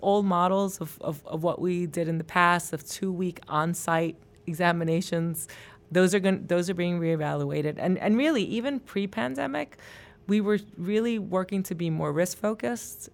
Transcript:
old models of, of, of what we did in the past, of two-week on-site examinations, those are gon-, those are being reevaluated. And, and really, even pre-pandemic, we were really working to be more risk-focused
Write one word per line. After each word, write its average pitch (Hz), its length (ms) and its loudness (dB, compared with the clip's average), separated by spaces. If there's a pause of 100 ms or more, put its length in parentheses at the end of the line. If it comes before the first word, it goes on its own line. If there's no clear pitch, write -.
old 202 240 4
models 190 540 2
of, 160 200 -8
of, 151 260 -6
of 165 180 -4
what 170 160 0
we 175 260 0
did 165 220 -2
in 165 100 -2
the 160 60 -6
past, 175 480 4
of 156 120 -6
two-week 180 600 -4
on-site 165 680 0 (480)
examinations, 170 840 0 (420)
those 185 240 6
are 202 60 2
gon-, 190 260 2
those 175 240 2
are 190 40 -2
being 175 260 0
reevaluated. 151 800 0
And, 180 200 2
and 208 180 2
really, 277 280 4
even 240 360 -2
pre-pandemic, 254 1000 -4 (480)
we 208 140 2
were 208 180 2 (180)
really 220 420 0
working 185 460 -2
to 185 100 -8
be 170 160 -2
more 156 220 0
risk-focused 214 1000 -4